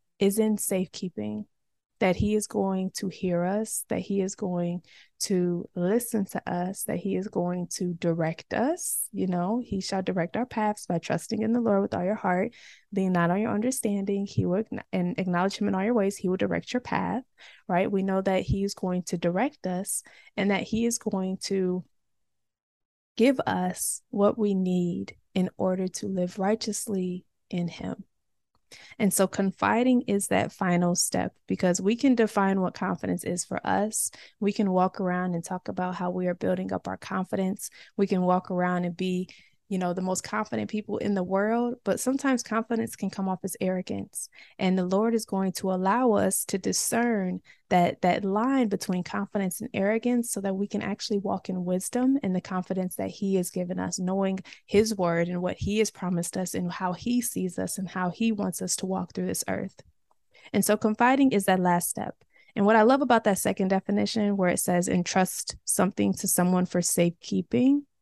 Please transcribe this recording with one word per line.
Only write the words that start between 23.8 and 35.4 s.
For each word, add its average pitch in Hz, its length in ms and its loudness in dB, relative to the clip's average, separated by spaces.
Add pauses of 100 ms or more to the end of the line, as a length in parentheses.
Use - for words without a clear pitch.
what 202 260 4
we 208 180 2
need 180 600 0 (180)
in 185 240 0
order 185 300 0
to 196 220 -6
live 180 320 -2
righteously 190 840 -2 (260)
in 175 180 -2
him. - 340 -8 (960)
And 202 160 2
so 190 120 4
confiding 214 760 2
is 202 260 0
that 196 240 2
final 175 420 2
step, - 380 0 (140)
because 185 340 0
we 202 160 2
can 269 180 4
define 196 460 4
what 180 140 0
confidence 185 500 -2
is 180 180 -4
for - 240 -6
us. 202 440 0 (300)
We 202 120 2
can 202 200 2
walk 185 280 2
around 180 340 -2
and 170 80 -4